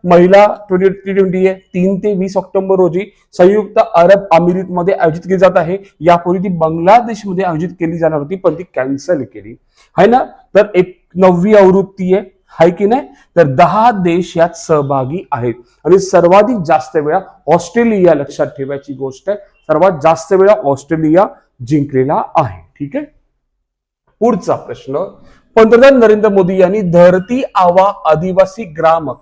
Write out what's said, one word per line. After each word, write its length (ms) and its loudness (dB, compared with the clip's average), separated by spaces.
महिला 460 4
ट्वेंटी, 200 0
टी 240 -8
ट्वेंटी 340 0
आहे, 80 -2
तीन 440 -4
ते 180 -4
वीस 200 -4
ऑक्टोबर 380 -4
रोजी 380 -2
संयुक्त 460 0
अरब 240 4
अमिरीतमध्ये 640 0
आयोजित 280 -2
केली 160 -4
जात 200 2
आहे. 200 -4
यापूर्वी 440 0
ती 140 -6
बांगलादेशमध्ये 880 -2
आयोजित 240 -6
केली 280 -8
जाणार 220 -2
होती, 160 -8
पण 180 -2
ती 100 -12
कॅन्सल 600 -6
केली, 320 -18
है 60 4
ना. 180 2
तर 100 4
एक 260 -2
नववी 400 2
आवृत्ती 600 2
आहे, 260 -8
हाय 100 4
की 160 -4
नाही? 160 0
तर 80 4
दहा 480 2
देश 460 -4
यात 120 2
सहभागी 840 -4
आहेत 220 -6
आणि 140 4
सर्वाधिक 580 2
जास्त 400 -4
वेळा 220 -2
ऑस्ट्रेलिया, 680 0
लक्षात 320 -4
ठेवायची 480 -12
गोष्ट 360 -10
आहे, 80 -4
सर्वात 540 -2
जास्त 320 0
वेळा 200 4
ऑस्ट्रेलिया 720 0
जिंकलेला 560 -2
आहे. 260 -2
ठीक 160 -12
आहे, 100 -6
पुढचा 360 -2
प्रश्न, 420 -12
पंतप्रधान 440 6
नरेंद्र 300 4
मोदी 320 0
यांनी 200 0
धरती 640 2
आवा 560 2
आदिवासी 520 -2
ग्राम 480 -2